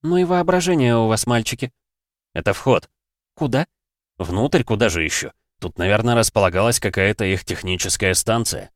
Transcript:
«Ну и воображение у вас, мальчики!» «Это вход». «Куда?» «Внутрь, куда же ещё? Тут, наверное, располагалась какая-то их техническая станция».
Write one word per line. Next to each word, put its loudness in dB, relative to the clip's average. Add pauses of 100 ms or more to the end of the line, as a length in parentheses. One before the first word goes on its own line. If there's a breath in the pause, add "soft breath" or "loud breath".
«Ну 0
и 4
воображение 2
у 2
вас, 0
мальчики!» -2 (600)
«Это -2
вход». 0 (460)
«Куда?» -2 (500)
«Внутрь, 0
куда 2
же -2
ещё? -4 (280)
Тут, -10
наверное, 2
располагалась 2
какая-то 0
их -2
техническая -2
станция». -2